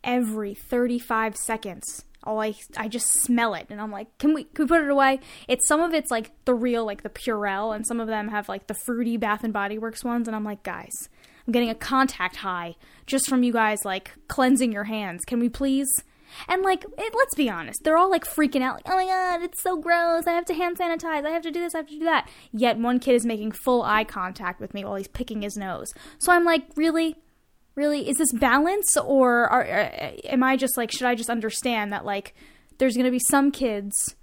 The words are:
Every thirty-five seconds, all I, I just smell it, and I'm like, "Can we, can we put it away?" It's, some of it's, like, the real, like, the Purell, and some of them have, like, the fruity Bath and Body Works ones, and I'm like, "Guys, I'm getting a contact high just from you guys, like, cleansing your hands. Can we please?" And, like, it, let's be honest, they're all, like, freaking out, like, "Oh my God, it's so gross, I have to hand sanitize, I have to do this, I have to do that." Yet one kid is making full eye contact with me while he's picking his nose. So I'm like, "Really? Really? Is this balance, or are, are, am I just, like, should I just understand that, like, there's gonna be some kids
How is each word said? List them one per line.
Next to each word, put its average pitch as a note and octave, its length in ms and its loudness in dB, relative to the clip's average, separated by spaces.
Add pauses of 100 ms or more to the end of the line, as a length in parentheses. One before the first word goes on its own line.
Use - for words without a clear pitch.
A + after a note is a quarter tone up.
Every A3 520 -2
thirty-five A#3+ 800 -2
seconds, - 680 -8 (200)
all G#3+ 180 -4
I, G#3+ 140 -4 (200)
I A3 120 -4
just A#3 200 -4 (140)
smell A#3 320 2
it, - 160 -10
and G#3 100 -12
I'm G#3+ 120 -8
like, G3+ 260 -12
"Can D4 160 4
we, D4 120 -2
can - 200 -2
we - 20 -2
put E4 140 6
it C#4+ 80 0
away?" C4+ 300 6 (280)
It's, B3+ 200 2
some D4+ 140 4
of E4+ 120 2
it's, D4+ 160 0
like, A3+ 220 -4 (140)
the B3 100 4
real, A#3 280 0
like, G#3 200 -6
the G#3 60 -8
Purell, G#3 640 -2
and A3 100 -6
some A#3 140 -2
of A3+ 80 -4
them G#3+ 220 -2
have, G#3 200 -4
like, G3 160 -8
the A3 80 -8
fruity A#3 440 -2
Bath G#3+ 260 0
and A3 100 -2
Body G3+ 240 -2
Works A3 260 -8
ones, A#3+ 240 -2
and A3 80 -4
I'm G#3+ 80 -4
like, G#3 200 -8
"Guys, - 460 -10 (360)
I'm A#3 80 -2
getting A#3+ 160 2
a A3+ 60 -4
contact C4 640 0
high F3 380 -6 (300)
just C4 240 -2
from B3+ 140 4
you A#3+ 100 2
guys, G#3+ 320 0
like, G3 280 -6 (140)
cleansing B3+ 440 4
your G3+ 140 -4
hands. G3+ 400 -6
Can A#3+ 140 -2
we A#3+ 100 2
please?" C4+ 400 0 (580)
And, F#4+ 160 0
like, F#4+ 220 0 (120)
it, A4 160 -6
let's B4+ 220 0
be C#4 140 2
honest, E3 340 -8
they're D#4+ 140 4
all, F#4 120 6
like, F#4 140 2
freaking D4 380 0
out, B3+ 140 -2
like, - 120 -14
"Oh F#4 80 0
my F#4 100 2
God, F#4 380 0
it's F4 180 -8
so F#4 140 -2
gross, E4+ 500 2
I E4+ 60 2
have E4+ 140 0
to F4+ 80 -4
hand F4 240 -2
sanitize, E4 480 -2
I D4+ 60 -2
have E4 100 -2
to D#4+ 100 -6
do E4+ 80 -4
this, E4+ 160 -4
I D#4+ 40 -2
have D4+ 80 -8
to D4+ 120 -14
do D#4+ 60 -4
that." D#4+ 240 0 (240)
Yet A3+ 240 2
one A#3+ 220 2
kid B3 160 4
is A3+ 100 2
making A3 260 -2
full B3 320 0
eye G#3+ 220 2
contact F#3 560 -6
with G#3+ 120 -12
me G3+ 120 -8
while G3 100 -6
he's G3 140 -8
picking A3 320 -8
his G3+ 160 -6
nose. F#3+ 300 -8 (320)
So - 120 4
I'm E4+ 140 8
like, E4 180 4 (120)
"Really? D#4+ 420 2 (580)
Really? D4 340 0
Is C4+ 80 0
this D4 160 2
balance, D4 640 2
or B3 500 4
are, B3 160 4
are, - 280 0 (340)
am B3+ 180 2
I C4 120 4
just, B3+ 220 0
like, A#3 140 -4
should B3 160 -2
I B3 80 2
just A#3 140 -8
understand A3 640 -2
that, G3+ 140 -6
like, G3+ 280 -6 (440)
there's B3+ 180 4
gonna B3+ 160 2
be B3 180 0
some C#4 220 6
kids G#3 420 -4 (300)